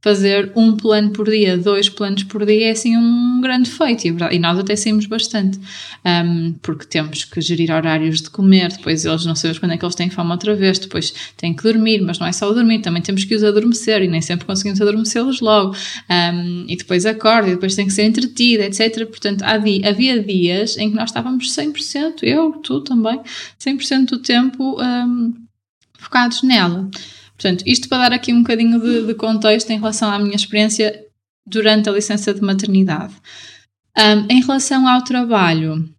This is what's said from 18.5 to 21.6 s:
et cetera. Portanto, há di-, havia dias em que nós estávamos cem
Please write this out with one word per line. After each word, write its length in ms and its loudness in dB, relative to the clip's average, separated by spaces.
et 80 -6
cetera. 320 -2
Portanto, 380 -6
há 140 0
di-, 280 0
havia 380 2
dias 540 0
em 120 -2
que 60 -2
nós 140 -2
estávamos 440 -4
cem 180 -4